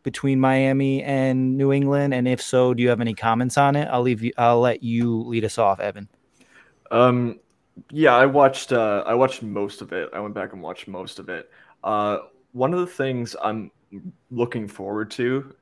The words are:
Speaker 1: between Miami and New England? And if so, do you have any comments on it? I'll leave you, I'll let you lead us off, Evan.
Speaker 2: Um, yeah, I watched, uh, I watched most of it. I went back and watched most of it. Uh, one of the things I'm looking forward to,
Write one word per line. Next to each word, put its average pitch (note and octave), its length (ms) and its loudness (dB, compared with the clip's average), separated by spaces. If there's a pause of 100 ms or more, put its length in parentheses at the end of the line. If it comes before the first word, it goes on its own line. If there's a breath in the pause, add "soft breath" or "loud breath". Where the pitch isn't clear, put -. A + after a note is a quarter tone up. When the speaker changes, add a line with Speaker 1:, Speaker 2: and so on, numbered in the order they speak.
Speaker 1:
between C3+ 380 0
Miami C3+ 640 2
and C3 540 0
New C#3 160 2
England? C#3 400 2
And B2 140 0
if B2+ 160 0
so, B2+ 320 2
do A#2+ 80 0
you B2 60 4
have A#2+ 120 2
any A#2 140 -2
comments A#2 420 0
on C#3+ 200 4
it? D3 140 -2
I'll B2 120 0
leave B2 200 0
you, A#2 140 -4
I'll A#2+ 240 4
let A#2+ 220 0
you A#2 400 -2
lead A#2 220 -2
us G#2 120 -4
off, G2 220 2
Evan. G2+ 300 -8 (840 soft breath)
Speaker 2:
Um, B2 480 2 (520)
yeah, C#3+ 260 6
I C3 100 8
watched, C3+ 460 4
uh, A2 340 0
I A2 80 0
watched B2+ 280 0
most G#2 400 -6
of F#2 100 -16
it. E2+ 200 -6
I F2+ 60 -10
went G#2 160 -10
back G2+ 180 -8
and F#2+ 80 -16
watched E2+ 280 -14
most F#2 320 -14
of E2 80 -16
it. E2+ 200 -12 (360 soft breath)
Uh, G#2 340 0 (320)
one C3 240 0
of F3+ 60 0
the F3 60 -2
things C3 560 -6
I'm G#2+ 280 -6 (600)
looking A#2+ 340 -4
forward G#2+ 460 -8
to, C3 500 -6